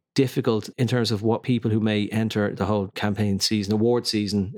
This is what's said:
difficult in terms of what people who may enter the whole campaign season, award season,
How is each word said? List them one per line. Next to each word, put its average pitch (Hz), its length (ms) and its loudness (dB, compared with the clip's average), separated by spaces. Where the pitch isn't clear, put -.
difficult 120 640 0
in 123 80 2
terms 113 240 0
of 107 140 -2
what 113 180 0
people 117 260 0
who 107 120 2
may 107 320 0
enter 104 420 0
the 101 100 -4
whole 101 300 0
campaign 101 460 -2
season, 104 320 0
award 117 340 2
season, 104 520 0